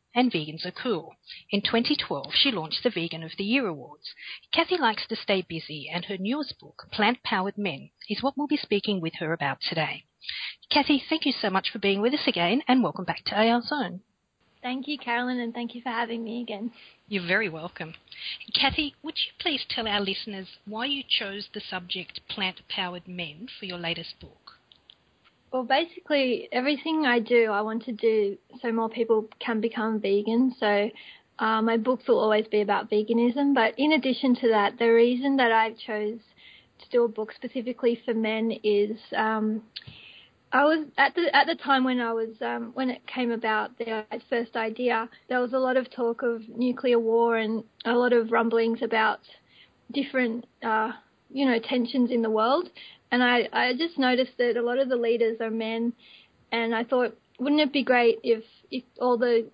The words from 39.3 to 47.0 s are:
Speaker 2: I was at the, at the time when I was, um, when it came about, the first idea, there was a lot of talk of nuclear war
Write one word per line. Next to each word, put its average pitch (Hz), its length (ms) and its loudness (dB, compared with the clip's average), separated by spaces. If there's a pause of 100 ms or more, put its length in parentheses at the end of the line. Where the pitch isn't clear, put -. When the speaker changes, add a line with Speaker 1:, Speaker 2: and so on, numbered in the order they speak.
Speaker 2:
I 262 100 6
was 311 220 4 (120)
at 269 180 4
the, 339 200 2
at 294 120 6
the 330 80 0
time 262 280 2
when 254 160 2
I 233 140 -2
was, 226 160 -2 (100)
um, 233 340 -6
when 254 160 -2
it - 160 -8
came 247 260 -2
about, 214 460 -2
the 220 280 -6 (240)
first 233 260 -2
idea, 226 540 -2 (180)
there 247 140 0
was 247 100 -2
a 262 80 2
lot 254 160 2
of 254 160 0
talk 233 320 -2
of 233 240 -2
nuclear 247 500 2
war 233 380 4